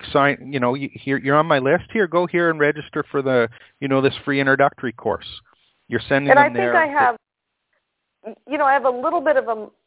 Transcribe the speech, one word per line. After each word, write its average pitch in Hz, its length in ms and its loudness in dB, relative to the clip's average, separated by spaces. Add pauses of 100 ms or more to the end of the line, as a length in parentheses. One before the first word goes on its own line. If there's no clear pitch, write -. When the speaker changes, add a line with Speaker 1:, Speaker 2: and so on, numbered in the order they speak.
(120)
Speaker 1:
sign, 139 400 0
you 143 60 -4
know, 123 160 0
you, 139 180 -8
here, 139 260 -4
you're 139 180 0
on 160 100 4
my 147 140 2
list, 139 320 0
here, 208 160 0
go 175 180 0
here 175 240 0
and 160 80 -2
register 147 540 -2
for 143 100 -2
the, 127 260 0 (300)
you 139 80 -8
know, 135 140 2
this 131 140 2 (100)
free 139 160 -2
introductory 135 520 0
course. - 360 -6 (580)
You're 120 220 -4
sending 143 220 2
Speaker 2:
And 262 80 6
Speaker 1:
them 285 60 6
Speaker 2:
I 294 40 0
think 120 80 -8
Speaker 1:
there. 120 200 0
Speaker 2:
I 320 120 2
have, 262 280 0 (1300)
you 294 100 -6
know, 294 60 0
I 269 80 2
have 269 140 2
a 262 40 2
little 302 300 -2
bit 277 160 0
of 233 100 -2
a, 220 220 -8 (180)